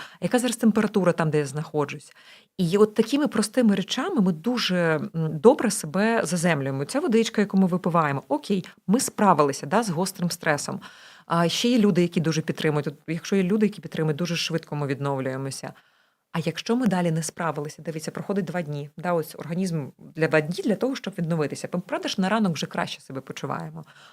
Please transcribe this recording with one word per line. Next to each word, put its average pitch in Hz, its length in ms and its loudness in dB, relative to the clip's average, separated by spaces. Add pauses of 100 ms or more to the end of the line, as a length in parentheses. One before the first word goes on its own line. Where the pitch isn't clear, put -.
(220)
яка 240 180 2
зараз 240 160 -2
температура 208 560 2
там, 160 180 2
де 151 80 0
я 147 80 0
знаходжусь. 143 680 -6 (440)
І 180 200 2
от 214 180 6
такими 277 320 2
простими 214 480 2
речами 277 460 -2
ми 185 100 4
дуже, 185 460 -2 (180)
м, 143 140 -4 (300)
добре 233 320 6
себе 202 520 0
заземлюємо. 147 640 0
Ця 262 140 -2
водичка, 226 420 2
яку 196 160 0
ми 190 100 6
випиваємо, 165 600 0
окей, 269 380 -2 (220)
ми 214 120 4
справ- - 240 -2
справилися, 147 420 4
да, 190 180 2
з 214 60 -6
гострим 175 420 -2
стресом. - 500 -2 (440)
А 170 240 2
ще - 200 0
є 247 100 4
люди, 202 220 4
які 175 200 0
дуже 156 200 0
підтримують. 151 460 -2
От 147 60 -8 (140)
якщо 165 280 -4
є 196 80 4
люди, 214 220 2
які 190 160 -2
підтримують, 156 360 -4
дуже 170 180 -4
швидко 160 400 -4
ми 147 120 -4
відновлюємося. 135 840 -4 (580)
А 170 80 -4
якщо 165 360 -2
ми 254 120 2
далі 180 240 2
не 160 120 0
справилися, 151 580 -6
дивіться, 156 300 -8
проходить 190 340 -4
два 175 160 -4
дні, 147 360 -6
да, 175 160 -2
ось 160 220 -2
організм 165 520 -4 (280)
для 160 120 2
два 156 140 6
дні 170 220 -4
для 247 120 2
того, 262 200 0
щоб 196 220 -8
відновитися. 156 500 -2
Пом-, 180 140 -4
правда 320 280 -4
ж, - 120 -2
на 185 80 2
ранок 208 240 2
вже 139 120 -6
краще - 360 -4
себе 135 200 -12
почуваємо, 156 640 -8 (280)